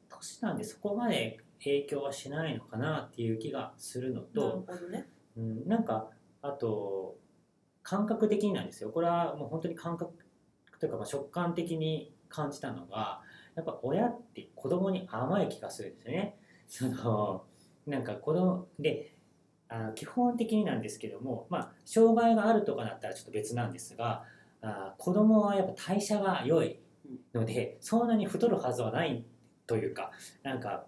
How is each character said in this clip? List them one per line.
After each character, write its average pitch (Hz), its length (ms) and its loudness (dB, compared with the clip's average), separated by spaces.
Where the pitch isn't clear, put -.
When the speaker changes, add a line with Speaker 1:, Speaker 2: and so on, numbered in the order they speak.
Speaker 1:
年 - 320 -16
な 202 100 0
ん 139 60 -4
で - 60 -4
そ - 140 -10
こ 202 160 -2
ま 233 140 0
で 120 300 0
影 143 220 2
響 143 200 -4
は 139 100 -4
し - 180 -10
な 156 180 -2
い 120 80 -4
の 110 80 -10
か - 120 -10
な 143 340 -2
っ - 40 -20
て 120 80 -4
い 113 120 2
う 110 40 -2
気 143 120 -6
が 127 280 -6
す - 220 -10
る 127 120 -2
の 110 80 -6
と、 185 460 -2
Speaker 2:
な 180 80 -10
る 175 40 -8
ほ - 60 -12
ど 180 60 -10
ね。 - 180 -8
Speaker 1:
う 113 40 -6
ん、 113 260 -4
な 220 120 4
ん 226 60 2
か、 - 260 -2
あ 143 80 -4
と、 101 640 -2
感 208 240 0
覚 214 220 2
的 208 160 2
に 202 80 4
な 139 100 0
ん - 40 -8
で - 60 -12
す - 100 -14
よ。 107 80 -6
こ 165 100 -2
れ 170 60 2
は 170 300 2
も 147 100 -6
う - 20 -8
本 160 140 -4
当 180 60 -2
に 170 60 -6
感 170 220 -6
覚 - 160 -6
と 160 80 -2
い - 20 0
う - 40 -6
か、 98 60 -4
ま 107 60 -6
あ、 - 60 -8
直 139 140 -4
感 170 300 -2
的 165 240 -2
に 156 360 -2
感 147 220 -4
じ - 100 -10
た 127 120 -6
の 90 140 -12
が、 101 360 -6
や 160 60 -4
っ - 20 -8
ぱ - 180 -6
親 170 240 4
っ - 160 -4
て - 200 -14
子 - 140 -6
供 185 220 2
に - 200 -2
甘 143 320 2
い - 60 0
気 - 120 -10
が 98 100 -8
す - 120 -10
る 92 80 -10
ん - 60 -18
で - 60 -20
す - 40 -20
よ 123 60 -6
ね。 202 260 -2
そ - 180 -4
の、 104 580 0
な 139 100 -2
ん 113 60 -4
か 107 100 -4
子 151 200 -2
供、 185 340 2
で、 - 380 -2
あ 113 160 -6
の、 110 100 -6
基 - 120 -10
本 247 300 2
的 220 180 2
に 214 100 4
な 139 120 0
ん 110 60 -2
で 107 60 -6
す - 120 -10
け 107 80 -6
ど - 120 -10
も、 123 300 -6
ま 175 80 0
あ、 - 140 -6
障 226 300 8
害 226 220 6
が 208 100 4
あ 226 60 8
る 214 120 4
と 131 120 0
か 113 80 -4
だ 104 60 -4
っ 98 100 -12
た 107 80 -6
ら 92 60 -6
ち - 60 -14
ょ - 20 -14
っ - 20 -20
と - 80 -18
別 110 240 -2
な 117 100 0
ん 92 60 -4
で - 80 -12
す - 160 -16
が、 117 280 -2
あ 98 360 -8
ー、 - 60 -14
子 180 100 2
供 214 280 8
は 202 160 4
や 190 80 4
っ - 20 0
ぱ - 80 -4
代 202 120 2
謝 208 200 2
が 190 260 2
良 151 160 6
い - 160 -2
の 113 120 2
で、 113 360 -2
そ 233 240 2
ん - 20 2
な 226 80 4
に 208 120 4
太 214 220 2
る 185 100 4
は 123 140 0
ず 117 100 0
は 110 100 -2
な 151 140 0
い 120 180 -4
と 117 100 0
い 107 100 0
う 110 80 -6
か、 - 180 -8
な 135 100 -4
ん 120 60 -4
か、 104 280 -6